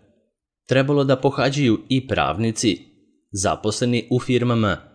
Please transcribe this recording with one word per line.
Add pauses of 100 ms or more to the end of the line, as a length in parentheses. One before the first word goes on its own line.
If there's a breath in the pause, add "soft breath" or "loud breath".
(680)
trebalo
da
pohađaju (100)
i
pravnici (540)
zaposleni
u
firmama (180)